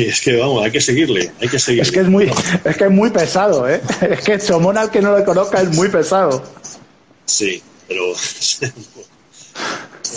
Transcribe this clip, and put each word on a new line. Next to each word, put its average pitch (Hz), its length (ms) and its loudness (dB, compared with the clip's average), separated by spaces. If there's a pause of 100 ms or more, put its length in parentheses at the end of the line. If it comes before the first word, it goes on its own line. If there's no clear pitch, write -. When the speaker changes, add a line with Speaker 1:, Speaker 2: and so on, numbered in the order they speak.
Speaker 1:
es 110 180 -2
que, 123 160 2
vamos, 120 280 0
hay 110 80 -2
que 143 80 0
seguirle, 120 500 0 (100)
hay 123 80 -2
que 160 100 -2
seguirle. 120 240 0
Speaker 2:
Es - 100 -2
que 185 80 2
es 185 80 2
muy, 190 220 4 (340)
es 156 120 -2
que 202 80 2
es 196 60 4
muy 208 200 4
pesado, 180 580 2
¿eh? 156 120 0 (120)
<laughs> - 80 -8 (100)
Es 156 120 -2
que 208 160 2
Chomón, 190 400 2
al 220 120 0
que 214 100 2
no 202 160 4
lo 202 80 4
conozca, 196 380 2
es 180 80 2
muy 170 180 2
pesado. 175 540 2 (840)
Speaker 1:
Sí, 95 360 -2 (240)
pero, 90 260 -4
<laughs> - 580 -6 (1500)